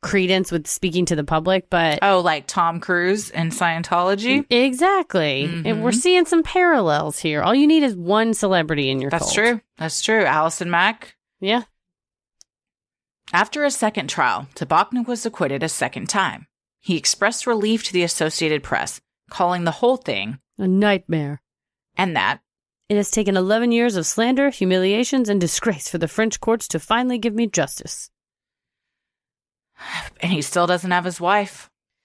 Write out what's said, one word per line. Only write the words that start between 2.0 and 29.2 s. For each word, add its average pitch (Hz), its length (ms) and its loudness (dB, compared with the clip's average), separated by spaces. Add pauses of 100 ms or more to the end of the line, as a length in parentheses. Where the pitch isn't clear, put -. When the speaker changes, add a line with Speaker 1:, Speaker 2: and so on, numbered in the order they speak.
Speaker 2:
Oh, 190 200 4
like 156 260 -2
Tom 170 320 -2
Cruise 185 500 -2
and 165 220 -4
Scientology? 185 1000 0
Speaker 1:
Exactly. 247 960 2
And 175 400 -2
we're 240 80 2
Speaker 2:
Mm-hmm. 233 80 2
Speaker 1:
seeing 359 260 4
some 339 160 2
parallels 190 800 2
here. 151 240 0
All 208 100 4
you 285 140 6
need 311 160 6
is 233 120 0
one 208 380 2
celebrity 160 560 0
in 135 100 -2
your 139 120 -2
Speaker 2:
That's 170 140 -2
Speaker 1:
cult. - 100 -2
Speaker 2:
true. 226 260 2 (160)
That's 160 240 -6
true. 220 240 2
Allison 160 460 0
Mack. 185 440 0 (240)
Speaker 1:
Yeah. 220 240 0 (1700)
Speaker 2:
After 214 320 0
a 285 60 2
second 214 380 -2
trial, 135 480 -2
Dubocnik 180 520 0
was 240 180 -4
acquitted 139 360 -2
a 160 80 -2
second - 400 -4
time. 180 380 -4 (340)
He 175 160 0
expressed - 480 0
relief 220 380 0
to - 100 -8
the 180 100 2
Associated 156 600 -2
Press, - 380 -4 (280)
calling 175 360 -2
the 165 60 2
whole 247 260 0
thing 113 420 -6 (180)
Speaker 1:
a 196 100 -2
nightmare. 180 760 0 (540)
Speaker 2:
And 180 200 -2
that 107 260 0 (480)
Speaker 1:
"It 208 80 0
has 202 140 0
taken 202 260 0
eleven 214 340 2
years 233 240 2
of 165 120 -2
slander, 254 420 2
humiliations, 202 800 0
and 202 100 2
disgrace 175 500 -2
for 175 100 -6
the 160 80 -2
French 220 340 -2
courts 226 280 -2
to 165 100 -4
finally 247 400 0
give 214 160 -2
me 233 100 2
justice." - 640 -4 (2000)